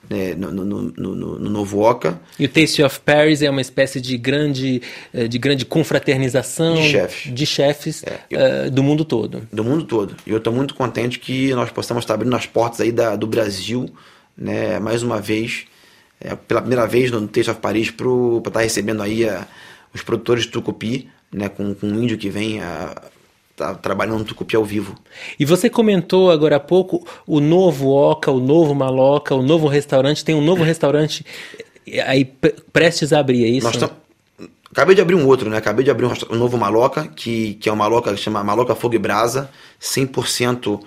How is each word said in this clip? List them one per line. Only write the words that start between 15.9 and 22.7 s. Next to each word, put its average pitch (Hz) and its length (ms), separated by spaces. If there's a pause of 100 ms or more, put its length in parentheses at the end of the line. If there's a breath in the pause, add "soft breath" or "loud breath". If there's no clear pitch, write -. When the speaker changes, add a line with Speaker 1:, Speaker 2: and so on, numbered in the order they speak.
Speaker 1:
é, - 140
pela 113 260
primeira 117 240
vez 120 240
no 107 180
Taste 113 220
of 110 100
Paris 107 300
pro, 123 540
pra 101 80
tá 110 80
recebendo 110 420
aí 110 260
a, 95 200 (440 loud breath)
os - 120
produtores 117 400
de - 80
tucupi, 113 580 (240 soft breath)
né, 98 160
com, 101 240
com 104 140
um 107 160
índio 113 120
que 101 140
vem 104 320
a, 85 400 (540)